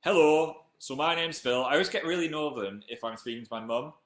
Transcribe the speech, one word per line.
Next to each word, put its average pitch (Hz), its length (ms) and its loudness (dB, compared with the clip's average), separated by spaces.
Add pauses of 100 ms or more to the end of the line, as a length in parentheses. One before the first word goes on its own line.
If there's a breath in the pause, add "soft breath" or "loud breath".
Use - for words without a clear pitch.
Hello, 160 540 4 (220)
so - 180 -10
my 156 180 0
name's 165 260 -2
Phil. 123 260 0
I 131 80 0
always 180 160 2
get - 160 -4
really 165 240 0
Northern 120 580 -6
if 117 160 -12
I'm 113 140 -6
speaking 117 260 -10
to 113 80 -18
my 113 80 -6
mum. 117 320 -4 (140)